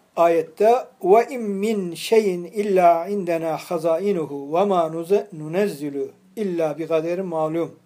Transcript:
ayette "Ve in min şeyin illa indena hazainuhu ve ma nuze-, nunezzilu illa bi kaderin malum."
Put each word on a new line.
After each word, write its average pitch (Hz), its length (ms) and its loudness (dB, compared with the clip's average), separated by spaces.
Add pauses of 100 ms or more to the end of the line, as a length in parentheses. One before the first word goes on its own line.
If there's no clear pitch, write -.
(160)
ayette 170 720 2 (160)
"Ve 202 260 6
in 254 120 -8
min 202 540 -4
şeyin 190 480 2
illa 180 640 2
indena 170 500 -4
hazainuhu 160 960 -2
ve 185 120 2
ma 175 240 0
nuze-, 170 440 -2
nunezzilu 151 800 -4 (240)
illa 170 420 -4
bi 160 100 -6
kaderin 170 380 -2
malum." 160 600 -4